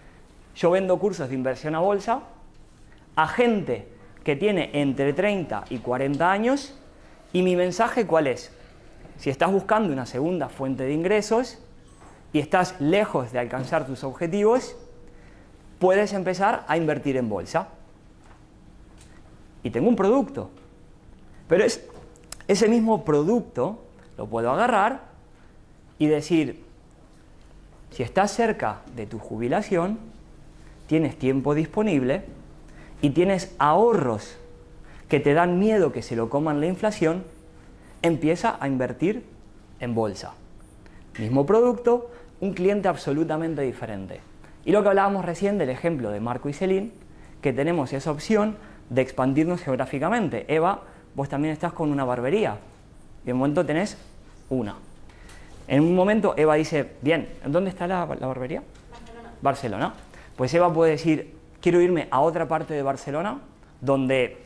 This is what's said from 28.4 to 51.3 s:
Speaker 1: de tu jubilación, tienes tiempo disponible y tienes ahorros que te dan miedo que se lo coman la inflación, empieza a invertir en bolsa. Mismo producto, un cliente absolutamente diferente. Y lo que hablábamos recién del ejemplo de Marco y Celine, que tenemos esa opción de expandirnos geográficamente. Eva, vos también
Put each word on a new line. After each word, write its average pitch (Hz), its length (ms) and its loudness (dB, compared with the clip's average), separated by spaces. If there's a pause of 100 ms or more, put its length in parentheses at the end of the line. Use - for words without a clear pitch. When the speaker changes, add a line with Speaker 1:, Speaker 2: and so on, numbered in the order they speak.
Speaker 1:
de 110 100 -8
tu 110 140 -12
jubilación, 175 800 -2 (880)
tienes 151 300 2
tiempo 135 380 0
disponible 160 680 0 (800)
y 147 100 4
tienes 180 460 2
ahorros 151 800 2 (760)
que 143 100 4
te 143 140 4
dan 175 260 4
miedo 202 320 4
que 113 100 -8
se 117 140 -8
lo 113 140 -2
coman 147 320 0
la 160 60 0
inflación, 185 560 0 (760)
empieza 170 580 0
a 139 80 -4
invertir 135 580 -2 (540)
en 120 160 -6
bolsa. 107 380 -4 (840)
Mismo 131 280 0
producto, 233 680 2 (280)
un 190 140 -4
cliente 190 340 0
absolutamente 156 760 -2
diferente. 104 580 -6 (440)
Y - 80 0
lo 202 120 4
que 202 60 4
hablábamos 196 360 2
recién 196 320 -2
del 143 120 0
ejemplo 127 420 -2
de 104 80 -4
Marco 123 300 -4
y 147 40 -6
Celine, 190 380 -2 (500)
que 135 120 0
tenemos 147 400 0
esa 139 180 -4
opción 208 460 0 (320)
de 123 120 2
expandirnos 151 600 0
geográficamente. 139 920 -2
Eva, 170 280 0 (340)
vos 139 140 -4
también 151 240 -2